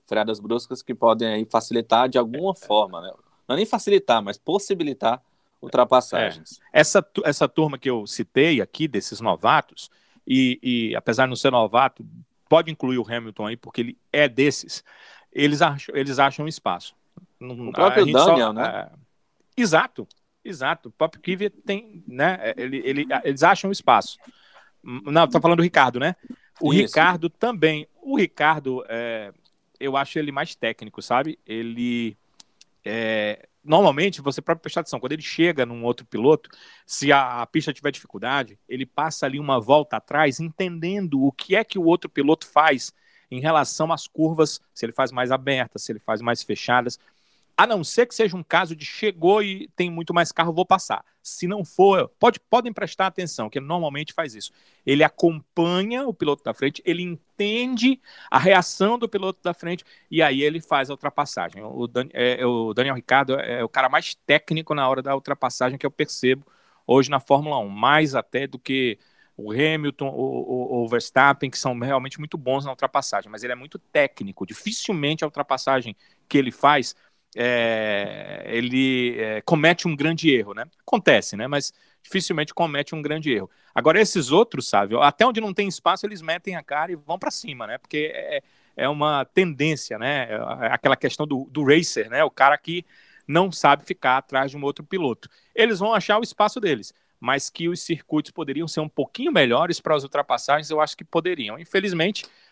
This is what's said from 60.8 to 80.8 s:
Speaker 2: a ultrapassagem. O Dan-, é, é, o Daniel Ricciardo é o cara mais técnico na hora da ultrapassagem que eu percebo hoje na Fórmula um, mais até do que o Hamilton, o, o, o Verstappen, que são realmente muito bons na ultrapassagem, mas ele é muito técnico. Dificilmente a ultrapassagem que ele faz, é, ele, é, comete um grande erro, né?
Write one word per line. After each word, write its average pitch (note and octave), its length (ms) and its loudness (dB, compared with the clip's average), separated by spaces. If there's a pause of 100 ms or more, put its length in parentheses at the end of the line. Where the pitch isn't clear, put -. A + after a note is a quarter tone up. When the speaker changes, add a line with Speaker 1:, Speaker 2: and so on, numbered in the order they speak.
Speaker 2:
a C#3+ 60 -8
ultrapassagem. C3+ 680 -6
O A#2+ 240 -8
Dan-, B2 280 -4
é, B2 260 0
é, B2+ 60 0
o A2+ 260 0
Daniel B2+ 220 0
Ricciardo C3 400 2
é A#2+ 280 -4
o A2+ 60 -4
cara C3 220 0
mais D3+ 240 -2
técnico D#3 600 -2
na C#3 140 0
hora C3 140 0
da C#3 120 -2
ultrapassagem C3 640 -4
que - 60 -8
eu C#3 60 -2
percebo C3 560 -2 (400)
hoje C3+ 240 6
na C3+ 100 0
Fórmula C#3+ 380 2
um, G#2 100 -4
mais C3+ 460 2
até B2+ 320 -4
do B2+ 120 -14
que B2+ 400 -2 (380)
o G#2+ 160 -10
Hamilton, D3 560 -2
o, B2+ 720 -4
o, A#2 40 0
o A2+ 40 -6
Verstappen, C3 640 2
que - 80 -10
são B2 200 -4
realmente C3+ 400 -4
muito D3+ 200 -10
bons C3+ 260 -2
na C#3 60 -10
ultrapassagem, B2+ 600 -4
mas G#2+ 120 -14
ele B2 100 -8
é B2 40 -8
muito C#3+ 220 -18
técnico. G2 680 -2
Dificilmente D#3+ 800 -4
a - 20 -4
ultrapassagem C3 680 -4 (320)
que C#3+ 120 2
ele C3 120 2
faz, C#3 460 2 (380)
é, G#2+ 1120 -2
ele, B2 720 0
é, G#2+ 240 -4
comete E3 440 2
um D#3+ 80 0
grande D#3 400 2
erro, G2+ 200 -2
né? A#2 120 -10 (140)